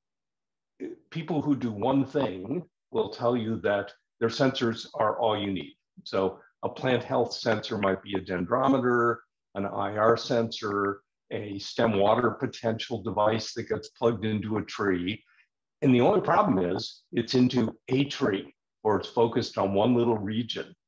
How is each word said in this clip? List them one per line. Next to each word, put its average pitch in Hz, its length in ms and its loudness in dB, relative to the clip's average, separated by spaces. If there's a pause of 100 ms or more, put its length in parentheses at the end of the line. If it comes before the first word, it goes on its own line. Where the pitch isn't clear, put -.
(1080)
People 160 320 -4
who 147 140 2
do 120 160 -4
one 127 340 2
thing 110 580 -4 (280)
will 98 180 -2
tell 120 280 0
you 110 240 -4
that 101 320 -2 (260)
their 117 100 2
sensors 120 680 0
are 110 240 -2
all 107 200 2
you 101 140 -2
need. 82 220 -8 (280)
So 95 360 -2 (240)
a 120 60 -2
plant 123 340 0
health 127 300 0
sensor 110 440 -2
might 95 260 0
be 101 120 -8
a 92 40 0
dendrometer, 120 1000 0 (380)
an 101 100 -4
I 101 300 -4
R 113 220 4
sensor, 107 840 -2 (300)
a 101 280 -8
stem 113 380 0
water 110 340 4
potential 113 680 -4
device 107 520 0
that 107 160 -8
gets - 200 -4
plugged 117 360 0
into 107 320 -2
a 98 80 -4
tree. 98 580 -2 (580)
And 131 140 6
the 120 60 6
only 185 200 4
problem 160 380 2 (160)
is - 280 -10 (100)
it's 117 220 -2
into 123 400 4 (120)
a 131 160 2
tree, 120 500 -2 (300)
or 104 160 2
it's - 100 -8
focused 117 480 0
on 98 160 0
one 113 220 4
little 117 220 4
region, 107 580 -6 (120)